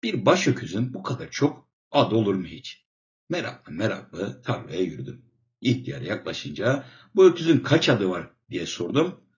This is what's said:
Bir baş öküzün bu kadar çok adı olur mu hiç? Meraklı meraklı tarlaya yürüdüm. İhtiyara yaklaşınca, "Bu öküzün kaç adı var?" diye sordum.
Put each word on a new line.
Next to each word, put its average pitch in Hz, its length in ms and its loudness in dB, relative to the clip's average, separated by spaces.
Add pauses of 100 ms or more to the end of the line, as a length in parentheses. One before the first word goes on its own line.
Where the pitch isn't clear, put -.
Bir 175 220 -2
baş 175 220 4
öküzün 110 460 -2
bu - 100 -12
kadar - 280 -8
çok - 380 -2 (220)
adı 110 240 2
olur 101 200 2
mu 92 100 -4
hiç? - 400 -16 (440)
Meraklı 160 440 -6
meraklı 101 680 -8
tarlaya - 400 -6
yürüdüm. 76 440 -8 (360)
İhtiyara 73 420 -2
yaklaşınca, 92 800 -4 (300)
"Bu 190 100 10
öküzün 160 340 6
kaç 160 300 4
adı 101 200 2
var?" 85 240 -8 (160)
diye 85 160 -6
sordum. 120 580 -2 (140)